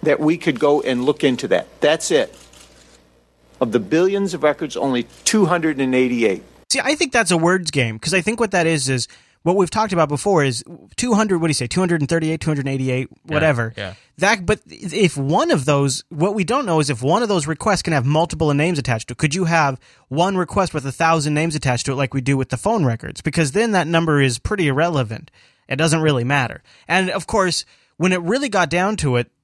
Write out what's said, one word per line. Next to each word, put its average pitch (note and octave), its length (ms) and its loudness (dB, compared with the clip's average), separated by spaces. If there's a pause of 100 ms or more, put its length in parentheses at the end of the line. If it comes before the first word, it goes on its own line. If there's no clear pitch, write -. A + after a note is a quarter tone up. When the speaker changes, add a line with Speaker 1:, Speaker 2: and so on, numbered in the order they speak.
Speaker 1:
that D3+ 180 2
we D3+ 160 2
could D3 240 -2
go D3 220 4
and B2 240 0
look C#3+ 180 0
into B2+ 240 0
that. - 320 -2
That's D#3 300 2
it. C#3 260 0 (1300)
Of A#2+ 100 -2
the A#2+ 80 2
billions F#3+ 540 0
of C#3 80 -6
records, D3 340 -2
only B2 280 -2 (200)
two G#3+ 220 4
hundred D#3+ 340 0
and C3 140 0
eighty-eight. A#2+ 480 2 (280)
Speaker 2:
See, C4+ 140 -2
I C#4+ 120 0
think D4+ 160 -4
that's A3 180 2
a F3 80 2
words E3+ 320 0
game, A#2 280 -2
'cause D#3+ 140 -4
I F#3+ 80 2
think A3 200 -4
what G#3+ 100 0
that F3 160 2
is, C#3+ 240 0
is B2 180 -2 (360)
what F3 120 2
we've F#3+ 140 2
talked G#3+ 220 -2
about E3 160 2
before D#3 340 2
is B2 220 -2 (320)
two A#3+ 180 0
hundred, G3 240 2
what E3 80 0
do D#3+ 40 2
you D3 40 0
say, B2 140 -4
two - 120 -2
hundred E3+ 200 0
and C#3 80 0
thirty-eight, D#3+ 320 -2
two D#3+ 100 -2
hundred C#3 160 -2
and C3+ 80 -4
eighty-eight, C3 340 -2 (180)
Speaker 3:
Yeah, - 80 -8
Speaker 2:
whatever. C3 420 0
Speaker 3:
yeah. F#2+ 180 -10 (240)
Speaker 2:
That, G3 280 0
but G#3 200 0
if F3+ 500 -2
one E3+ 340 0
of D#3 140 2
those, C#3 440 2
what F3+ 260 -2
we G#3 100 0
don't A#3+ 220 -2
know E3 140 2
is C#3+ 100 0
if A#2 120 -4
one E3+ 200 2
of A3+ 60 -2
those F3 180 0
requests E3 360 -2
can E3+ 100 -2
have C3+ 140 0
multiple D#3 480 0
names D#3 240 0
attached A#2 300 -4
to - 40 -10
it. - 60 -12
Could D3+ 160 0
you F#3 100 -2
have D#3 340 0 (300)
one F3+ 280 0
request F3+ 380 -2
with C#3+ 120 -4
a C3 60 -6
thousand D#3+ 420 0
names D#3 200 0
attached C3 320 -2
to C#3 60 -4
it B2+ 40 -4
like C#3 180 -4
we C3+ 60 -2
do C3+ 160 0
with C3 140 -2
the C3 60 -4
phone G#3 280 0
records? - 360 -4
Because D3+ 320 -2
then A3 200 0
that F3 140 2
number E3 340 2
is B2+ 180 2
pretty G3 300 -2
irrelevant. C3+ 640 -2 (380)
It C3 80 -4
doesn't D#3+ 240 2
really C#3+ 240 2
matter. C3+ 380 -2 (260)
And, F#3 220 0
of D#3+ 160 -6
course, F#3+ 380 0 (320)
when F#3 160 2
it F3+ 100 0
really B3 260 0
got F#3 220 0
down F#3 280 0
to C3 180 0
it A#2+ 140 -2 (140)